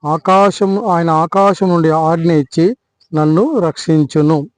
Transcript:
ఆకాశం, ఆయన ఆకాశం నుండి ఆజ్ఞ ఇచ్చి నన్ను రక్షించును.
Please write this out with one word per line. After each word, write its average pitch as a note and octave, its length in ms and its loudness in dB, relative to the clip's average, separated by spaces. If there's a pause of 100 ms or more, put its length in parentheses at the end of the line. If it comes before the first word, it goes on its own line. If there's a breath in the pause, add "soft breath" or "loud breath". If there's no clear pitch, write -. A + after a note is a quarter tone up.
ఆకాశం, G3 800 0
ఆయన E3+ 220 0
ఆకాశం F#3 600 0
నుండి E3 200 2
ఆజ్ఞ D#3+ 420 0
ఇచ్చి E3 440 0 (380)
నన్ను E3 460 0
రక్షించును. D#3 880 0 (100)